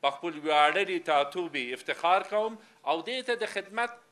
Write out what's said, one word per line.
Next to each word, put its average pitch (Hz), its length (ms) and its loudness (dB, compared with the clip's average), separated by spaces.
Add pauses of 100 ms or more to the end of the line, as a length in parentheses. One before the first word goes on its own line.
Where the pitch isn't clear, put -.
په 139 80 2
خپل 151 300 -6
ویاړلي 156 640 4
ټاټوبي 143 680 0
افتخار 170 480 0
کوم 214 360 -2 (280)
او 160 160 0
دې 247 240 -6
ته 240 100 0
د 220 100 -4
خدمت 208 480 -6 (180)